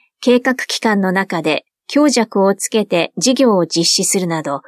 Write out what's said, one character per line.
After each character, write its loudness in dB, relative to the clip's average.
計 4
画 0
期 -8
間 0
の 0
中 -2
で -2
強 2
弱 0
を 2
つ -8
け -2
て -2
事 2
業 2
を 0
実 -2
施 0
す -2
る -2
な -4
ど、 -6